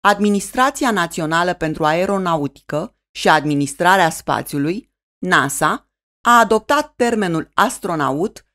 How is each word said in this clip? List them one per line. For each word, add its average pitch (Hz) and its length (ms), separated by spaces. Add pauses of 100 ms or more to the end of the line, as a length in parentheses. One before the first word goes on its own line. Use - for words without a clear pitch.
Administrația 208 840
Națională 170 640
pentru 156 300
Aeronautică 170 1120 (200)
și - 120
Administrarea 156 800
Spațiului, 151 840 (260)
nasa, 160 720 (300)
a 240 180
adoptat 233 560
termenul 208 600
astronaut 170 1000